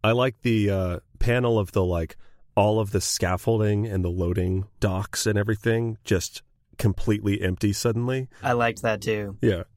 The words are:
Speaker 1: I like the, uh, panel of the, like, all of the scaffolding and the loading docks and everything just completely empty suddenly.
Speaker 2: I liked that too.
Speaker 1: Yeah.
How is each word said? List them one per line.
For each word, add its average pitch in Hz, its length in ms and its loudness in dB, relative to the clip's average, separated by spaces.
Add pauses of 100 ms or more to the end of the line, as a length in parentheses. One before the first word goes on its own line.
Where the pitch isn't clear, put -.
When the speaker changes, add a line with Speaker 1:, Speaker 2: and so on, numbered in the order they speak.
Speaker 1:
I 110 80 4
like 123 320 0
the, 110 260 2
uh, 92 300 -2 (200)
panel 120 380 2
of 101 140 0
the, 95 140 2
like, 85 300 -2 (380)
all 107 280 2
of 101 100 -4
the 101 80 2
scaffolding 104 880 0
and 95 160 0
the 87 60 0
loading 92 560 0 (160)
docks 98 440 -2
and 104 140 2
everything 113 640 0
just - 380 -2 (360)
completely 104 640 0
empty 92 300 0
suddenly. 120 560 -2 (160)
Speaker 2:
I 135 100 0
liked 117 280 0
that 110 200 0
too. 101 400 -4
Speaker 1:
Yeah. 98 220 2 (140)